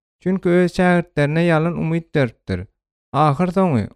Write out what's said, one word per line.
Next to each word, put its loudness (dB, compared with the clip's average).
Çünki -2
öz 2
şägirtlerine 0
ýalan 0
umyt -4
beripdir. -4
Ahyr 0
soňy 0